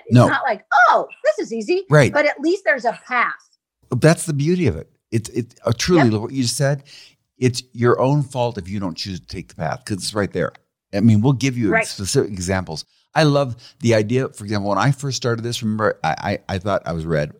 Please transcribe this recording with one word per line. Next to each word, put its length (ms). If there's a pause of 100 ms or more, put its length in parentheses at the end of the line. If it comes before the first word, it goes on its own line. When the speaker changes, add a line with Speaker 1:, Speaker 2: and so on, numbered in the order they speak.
Speaker 1:
It's 100
Speaker 2:
No. 120
Speaker 1:
not 160
like, 220 (240)
"Oh, 180 (180)
this 140
is 140
easy." 360
Speaker 2:
Right. 240
Speaker 1:
But 120
at 160
least 240
there's 200
a 80 (120)
path. 280 (580)
Speaker 2:
That's 340
the 80
beauty 340
of 100
it. 120 (220)
It's, 180
it, 260 (100)
uh, 120
truly, 340
Speaker 1:
Yep. 100
Speaker 2:
what 100
you 120
just 140
said, 260 (540)
it's 260 (100)
your 260
own 240
fault 340
if 120
you 100
don't 160
choose 240
to 60
take 240
the 60
path, 300
'cause 120
it's 160
right 180
there. 200 (420)
I 80
mean, 200
we'll 120
give 240
you 140
Speaker 1:
Right. 140
Speaker 2:
specific 460
examples. 540 (300)
I 80
love 320 (240)
the 160
idea, 340
for 140
example, 260
when 80
I 140
first 260
started 260
this, 200
remember, 400
I, 360 (100)
I, 60
I 40
thought 260
I 80
was 120
red. 340